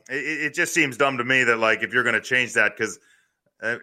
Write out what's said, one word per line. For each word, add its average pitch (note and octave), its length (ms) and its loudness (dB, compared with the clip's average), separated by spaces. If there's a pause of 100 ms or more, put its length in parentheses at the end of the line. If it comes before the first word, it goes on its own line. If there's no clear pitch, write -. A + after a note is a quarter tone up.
It, B2 60 -8 (100)
it, D3+ 220 -6
it D3 80 -8
just E3 180 -2
seems C#3+ 240 0
dumb C#3 220 2
to A#2+ 60 -2
me C3 200 2
that, A#2 140 4
like, A2 240 2
if G#2+ 100 -4
you're B2 120 2
gonna A2 160 0
change B2+ 340 -2
that, G#2+ 220 2
'cause, G#2 240 -6 (600)
uh, A2+ 220 -6